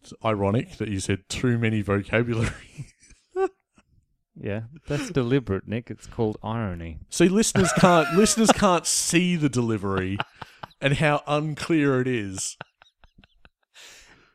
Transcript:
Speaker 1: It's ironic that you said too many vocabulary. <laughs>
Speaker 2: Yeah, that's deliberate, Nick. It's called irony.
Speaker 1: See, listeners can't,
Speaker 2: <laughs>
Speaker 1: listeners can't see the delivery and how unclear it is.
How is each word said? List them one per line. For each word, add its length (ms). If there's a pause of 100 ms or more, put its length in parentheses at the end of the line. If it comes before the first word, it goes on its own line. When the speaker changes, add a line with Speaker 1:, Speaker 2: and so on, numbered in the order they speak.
Speaker 1:
It's 140 (100)
ironic 540
that 100
you 120
said 280
too 300
many 240
vocabulary. 680 (840)
<laughs> 140 (920)
Speaker 2:
Yeah, 200 (260)
that's 240
deliberate, 560
Nick. 240
It's 160
called 380
irony. 560 (100)
Speaker 1:
See, 180
listeners 440
can't, 400
Speaker 2:
<laughs> 40
Speaker 1:
listeners 360
can't 340
see 480
the 140
delivery 680 (640)
and 140
how 320
unclear 720
it 60
is. 500 (1800)